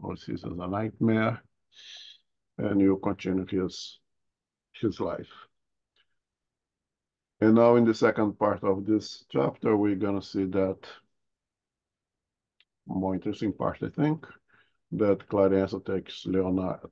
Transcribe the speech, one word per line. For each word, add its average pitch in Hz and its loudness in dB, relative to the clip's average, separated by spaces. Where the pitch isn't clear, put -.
or 95 -8
sees 101 -10
as 87 -8
a 87 -6
nightmare, 110 0
and 104 0
you 95 4
continue 95 -4
his, - -6
his - -4
life. 85 -6
And 110 6
now 117 8
in 120 6
the 110 4
second 107 2
part 101 -2
of 98 0
this 104 -2
chapter, 135 0
we're 104 0
gonna 98 -2
see 98 -4
that 95 0
more 92 -2
interesting 104 -4
part, - -4
I 113 -6
think, 151 -2
that 101 0
Clarencio 95 2
takes - -6
Leonardo, 92 -2